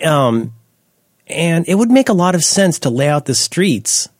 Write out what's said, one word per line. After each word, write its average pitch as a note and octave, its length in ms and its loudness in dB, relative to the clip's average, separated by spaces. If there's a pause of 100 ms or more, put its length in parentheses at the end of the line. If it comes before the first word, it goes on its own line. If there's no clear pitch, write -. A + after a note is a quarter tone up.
Um, A#2+ 480 0 (760)
and E3 420 -2
it F#3 80 0
would A#3 140 0
make C4 180 4
a A#3+ 60 2
lot F3+ 200 2
of E3 100 0
sense F#3+ 360 0
to C#3 100 -2
lay C3+ 180 0
out D3 160 0
the C3+ 100 -4
streets. - 760 -2 (120)